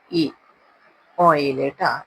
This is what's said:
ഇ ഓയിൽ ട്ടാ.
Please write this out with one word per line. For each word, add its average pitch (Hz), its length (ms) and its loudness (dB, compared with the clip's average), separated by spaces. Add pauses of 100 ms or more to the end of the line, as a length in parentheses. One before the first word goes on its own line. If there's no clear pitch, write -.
(100)
ഇ 170 140 0 (920)
ഓയിൽ 147 420 2 (100)
ട്ടാ. 156 220 -2 (140)